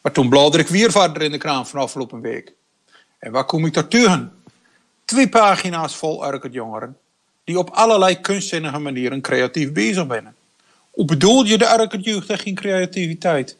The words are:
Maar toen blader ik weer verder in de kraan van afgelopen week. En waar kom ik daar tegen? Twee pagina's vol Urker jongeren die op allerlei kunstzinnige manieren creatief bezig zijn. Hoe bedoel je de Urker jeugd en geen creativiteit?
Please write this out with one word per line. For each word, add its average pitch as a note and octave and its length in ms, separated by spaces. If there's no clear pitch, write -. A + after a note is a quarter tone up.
Maar C#3+ 120
toen B2+ 160
blader D3 320
ik D3+ 80
weer G3+ 220
verder E3+ 320
in D3+ 80
de D3 80
kraan C3+ 280
van C#3+ 140
afgelopen B2 400
week. A#2 320
En A2+ 140
waar C3 120
kom D#3+ 220
ik D#3+ 80
daar D#3 140
tegen? F#3 540
Twee B3 240
pagina's F#3 680
vol D#3 320
Urker C#3 240
jongeren A#2 480
die E3+ 140
op F3 120
allerlei G3 500
kunstzinnige D#3+ 580
manieren C3+ 420
creatief C3+ 520
bezig F#3 360
zijn. A2 260
Hoe - 140
bedoel F3+ 400
je G#3+ 140
de A3+ 200
Urker A3 220
jeugd G#3 300
en G3+ 80
geen G3 160
creativiteit? F3+ 1040